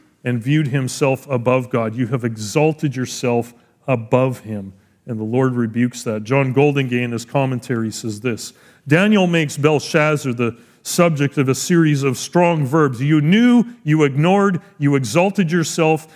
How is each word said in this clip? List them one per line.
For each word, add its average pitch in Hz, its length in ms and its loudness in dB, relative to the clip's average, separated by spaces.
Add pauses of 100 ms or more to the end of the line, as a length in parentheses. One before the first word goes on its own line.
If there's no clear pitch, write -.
(240)
and 123 200 -2
viewed 151 240 2
himself 131 640 -2
above 127 400 0
God. 113 260 -2
You 123 120 -2
have 120 180 -4
exalted 127 720 -2
yourself 120 560 -4 (340)
above 127 540 0
him. 101 320 -10 (320)
And 113 120 -8
the 107 60 -6
Lord 123 320 0
rebukes 120 480 -2
that. 110 220 -6
John 131 280 0
Goldingay 135 480 0
in 120 120 -6
his 113 100 -6
commentary 127 680 -4
says 107 280 -8
this, 110 320 -6 (340)
"Daniel 190 400 4
makes 170 300 0
Belshazzar 151 800 0
the 117 240 -2 (240)
subject 151 560 0
of 135 100 2
a 131 80 2
series 151 480 2
of 135 140 0
strong 170 480 2
verbs. 131 360 0
You 151 200 2
knew, 233 440 4 (180)
you 151 200 2
ignored, 175 560 2 (180)
you 143 180 0
exalted 165 540 0
yourself, 160 680 0